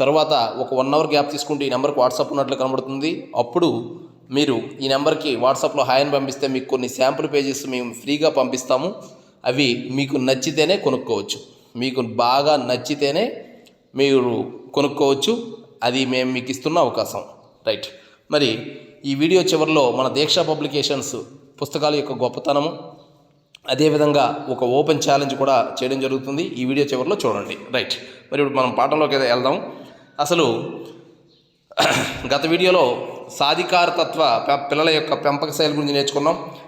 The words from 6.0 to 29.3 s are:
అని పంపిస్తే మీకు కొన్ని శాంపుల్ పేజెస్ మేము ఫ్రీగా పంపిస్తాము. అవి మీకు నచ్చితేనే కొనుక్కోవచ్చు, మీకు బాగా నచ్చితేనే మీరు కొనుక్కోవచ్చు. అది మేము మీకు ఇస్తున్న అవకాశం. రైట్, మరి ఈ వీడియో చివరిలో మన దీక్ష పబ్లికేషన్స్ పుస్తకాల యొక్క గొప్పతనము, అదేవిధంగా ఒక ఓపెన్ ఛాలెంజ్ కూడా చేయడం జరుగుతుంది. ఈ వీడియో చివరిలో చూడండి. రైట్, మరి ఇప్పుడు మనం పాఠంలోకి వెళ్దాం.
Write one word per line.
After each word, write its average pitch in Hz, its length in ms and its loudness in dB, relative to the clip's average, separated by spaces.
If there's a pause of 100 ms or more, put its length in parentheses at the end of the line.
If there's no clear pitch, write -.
అని 147 80 0
పంపిస్తే 135 380 -2
మీకు 131 160 -2
కొన్ని 127 240 -2
శాంపుల్ 135 440 0
పేజెస్ 139 340 -2
మేము 123 280 -6
ఫ్రీగా 143 360 0
పంపిస్తాము. 131 640 0 (500)
అవి 127 460 0
మీకు 139 260 -2
నచ్చితేనే 143 600 0
కొనుక్కోవచ్చు, 120 640 -4 (360)
మీకు 127 240 -4
బాగా 123 560 2
నచ్చితేనే 143 880 -2 (500)
మీరు 123 580 2 (220)
కొనుక్కోవచ్చు. 143 840 0 (240)
అది 127 220 0
మేము 127 280 0
మీకు 127 180 -4
ఇస్తున్న 156 280 -2
అవకాశం. 110 440 0 (440)
రైట్, 107 200 -2 (440)
మరి 135 460 0 (280)
ఈ 139 100 -2
వీడియో 165 280 4
చివరిలో 156 480 4
మన 127 180 0
దీక్ష 143 300 0
పబ్లికేషన్స్ 147 800 -2 (460)
పుస్తకాల 151 320 -2
యొక్క 143 180 -2
గొప్పతనము, 143 680 -2 (880)
అదేవిధంగా 147 800 2
ఒక 127 160 -2
ఓపెన్ 139 360 2 (100)
ఛాలెంజ్ 139 240 2
కూడా 131 480 2
చేయడం 135 180 -2
జరుగుతుంది. 135 420 -2
ఈ 127 220 -6
వీడియో 135 220 0
చివరిలో 135 300 -2 (100)
చూడండి. 101 300 -2 (160)
రైట్, 120 200 -2 (400)
మరి 143 100 0
ఇప్పుడు 139 160 0
మనం 127 120 2
పాఠంలోకి 139 460 2
వెళ్దాం. 131 560 0 (480)